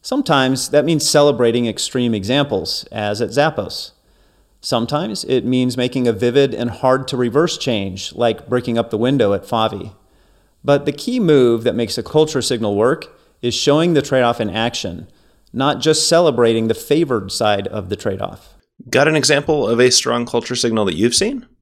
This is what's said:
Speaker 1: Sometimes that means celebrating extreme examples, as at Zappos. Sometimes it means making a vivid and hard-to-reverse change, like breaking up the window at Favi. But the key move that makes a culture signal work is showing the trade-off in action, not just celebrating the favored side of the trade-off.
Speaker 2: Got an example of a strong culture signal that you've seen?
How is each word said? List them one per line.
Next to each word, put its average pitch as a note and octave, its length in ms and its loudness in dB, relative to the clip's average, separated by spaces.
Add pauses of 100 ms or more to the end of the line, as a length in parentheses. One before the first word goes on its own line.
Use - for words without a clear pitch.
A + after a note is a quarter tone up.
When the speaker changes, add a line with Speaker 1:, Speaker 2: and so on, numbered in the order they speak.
Speaker 1:
Sometimes C3+ 680 0
that C#3+ 160 4
means D#3 240 0
celebrating B2 560 4
extreme A#2 480 -2
examples, G#2+ 800 -2
as G#2+ 320 -4
at G2+ 80 -6
Zappos. C#3+ 580 -2 (720)
Sometimes D3 640 -4
it C3 220 -2
means B2+ 300 0
making B2+ 320 -2
a A#2 60 2
vivid B2 400 2
and A#2+ 160 -4
hard-to-reverse C3 880 0
change, G2 560 -6
like A2+ 340 -2
breaking A#2+ 300 -2
up A#2 140 -2
the G#2+ 80 -4
window A#2 340 2
at F#2+ 140 -4
Favi. G#2+ 480 -2 (680)
But C#3+ 220 2
the D3+ 60 0
key A#3+ 280 -4
move B2 440 4
that A#2+ 100 0
makes A#2 240 -4
a A2+ 60 -6
culture D#3 400 0
signal G#2+ 320 -2
work B2+ 420 0 (240)
is A#2+ 140 -2
showing D#3 380 2
the C#3 100 2
trade-off B2 360 0
in G#2+ 120 -4
action, G#2+ 560 -6 (440)
not C3+ 300 -2
just D#3 260 2
celebrating A#2+ 600 4
the A2+ 80 0
favored C3 560 -2
side G2+ 380 0
of F#2 200 -8
the G2+ 60 -4
trade-off. - 580 -8 (380)
Speaker 2:
Got C#3+ 160 4
an D#3 80 2
example C#3+ 520 0
of A#2 120 0
a B2 100 6
strong A#2+ 380 0
culture A#2+ 280 -4
signal A2 300 0
that F2 100 -2
you've A#2 200 2
seen? A#3 320 -4 (140)